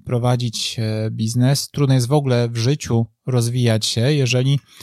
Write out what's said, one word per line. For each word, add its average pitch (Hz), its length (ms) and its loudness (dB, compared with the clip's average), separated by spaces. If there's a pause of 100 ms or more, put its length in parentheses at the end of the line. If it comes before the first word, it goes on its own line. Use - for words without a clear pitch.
prowadzić, 123 760 -2
e, 110 320 -2
biznes, 120 600 0
trudno 135 240 2
jest 123 120 2
w 127 60 0
ogóle 127 360 2
w 117 80 -6
życiu 117 500 0 (200)
rozwijać 120 600 0
się, 120 260 0
jeżeli 131 480 2 (220)